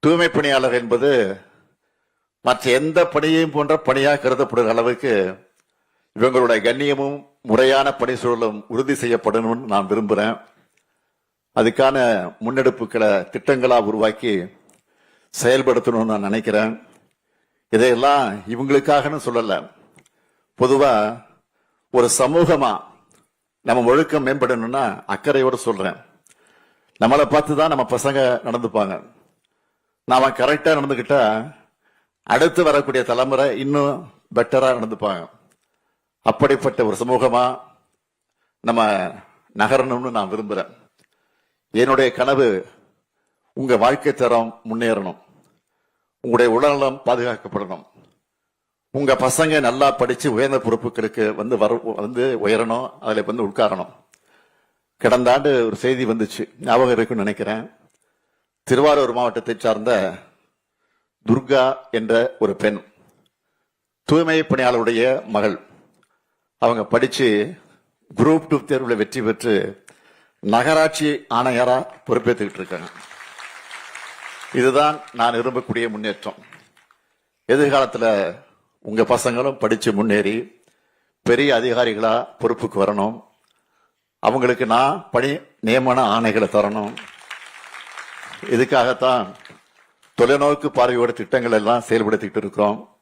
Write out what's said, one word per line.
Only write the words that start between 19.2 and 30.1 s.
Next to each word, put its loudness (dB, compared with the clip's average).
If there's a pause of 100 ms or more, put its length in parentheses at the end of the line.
சொல்லல, -4 (1040)
பொதுவா 4 (1000)
ஒரு 4
சமூகமா 2 (920)
நம்ம 2
ஒழுக்கம் 2
மேம்படணும்னா -2 (240)
அக்கறையோடு 0
சொல்றேன். -4 (1000)
நம்மளை 4
பார்த்து 0
தான் 0
நம்ம -2
பசங்க -2 (220)
நடந்துப்பாங்க. -4 (1120)
நாம 4